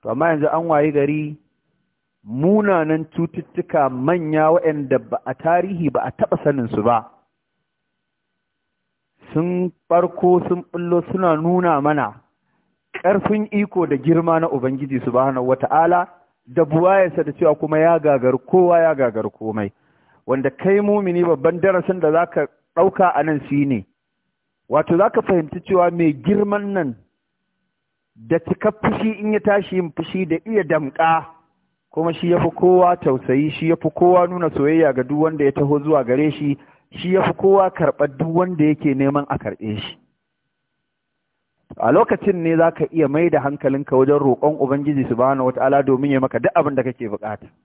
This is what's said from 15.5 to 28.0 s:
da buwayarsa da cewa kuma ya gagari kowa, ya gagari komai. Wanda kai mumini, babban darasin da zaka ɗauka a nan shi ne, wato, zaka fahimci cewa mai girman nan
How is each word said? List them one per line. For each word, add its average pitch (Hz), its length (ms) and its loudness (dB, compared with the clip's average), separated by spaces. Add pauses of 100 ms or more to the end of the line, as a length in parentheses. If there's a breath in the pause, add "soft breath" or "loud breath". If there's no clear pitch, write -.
da 139 180 0
buwayarsa 170 600 2
da 147 80 -8
cewa 151 260 2
kuma 156 200 -2
ya 165 200 4
gagari 131 380 2 (100)
kowa, 175 320 4
ya 160 160 2
gagari 110 340 -2
komai. 107 420 -6 (540)
Wanda 131 260 -2
kai 196 280 0
mumini, 202 460 0
babban 165 340 0
darasin 185 400 0
da 160 120 2
zaka 165 360 0 (300)
ɗauka 190 380 2
a 147 80 0
nan 151 260 -2
shi 143 160 0
ne, 123 200 -2 (840)
wato, 156 280 2
zaka 214 240 2
fahimci 175 460 -2
cewa 175 240 2
mai 170 220 0
girman 202 600 -2
nan 147 220 -4 (1200)